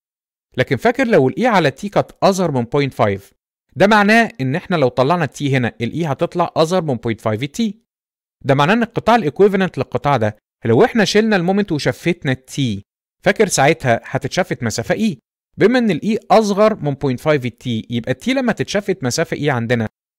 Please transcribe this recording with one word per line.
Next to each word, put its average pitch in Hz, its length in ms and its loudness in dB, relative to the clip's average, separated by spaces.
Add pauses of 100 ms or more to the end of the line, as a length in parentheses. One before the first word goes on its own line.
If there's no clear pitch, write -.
(560)
لكن 127 200 -2
فاكر 240 300 0
لو 156 220 4
الاي 208 180 -2
على 180 240 2
تي 202 180 -12
كانت - 220 -2 (120)
اصغر 180 280 0
من 131 120 -2
بوينت 139 320 -2
فايف، 101 380 -2 (440)
ده 175 100 4
معناه 214 540 4
ان 131 160 -2
احنا 180 200 -4
لو 139 120 4
طلعنا 151 360 0
التي 139 320 -4
هنا 120 240 -2
الاي 143 240 -4
هتطلع 170 520 -4
اصغر 170 260 0
من 147 120 -4
بوينت 113 260 -6
فايف 110 220 -4
التي. 196 360 -4 (680)
ده 135 100 2
معناه 147 200 2
ان 233 80 0
القطاع - 340 0
الايكويفالنت 190 600 0
للقطاع 139 380 -2
ده 107 200 -2 (280)
لو 123 200 4
احنا 226 200 2
شلنا 214 320 2
المومنت 190 360 0
وشفتنا 147 600 -4
التي، 117 500 -4 (400)
فاكر 202 260 2
ساعتها 139 560 2
هتتشفت - 580 -6
مسافه 123 320 -4
اي. 202 240 -2 (400)
بما 226 200 4
ان 226 120 0
الاي 190 280 -2 (120)
اصغر 214 440 2
من 143 200 -4
بوينت 131 260 -4
فايف 151 260 0
التي، 113 440 -6
يبقى 117 220 -4
التي 233 220 -4
لما 247 180 -2
تتشفت - 520 -4
مسافه 160 320 -4
اي 147 140 -2
عندنا 117 380 -2 (300)